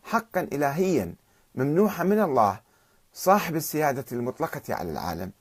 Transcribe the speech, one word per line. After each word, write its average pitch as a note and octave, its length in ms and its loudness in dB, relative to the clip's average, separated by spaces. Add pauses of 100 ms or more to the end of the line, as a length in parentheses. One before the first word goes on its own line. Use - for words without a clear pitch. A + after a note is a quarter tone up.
حقًا A3 380 -4
إلهيًا C#3+ 720 0 (400)
ممنوحا E3 500 2
من G#3 180 2
الله A2+ 380 2 (540)
صاحب F3+ 420 2
السيادة D3 560 -2
المطلقة B2 600 -4
على E2+ 160 -4
العالم E2+ 500 -6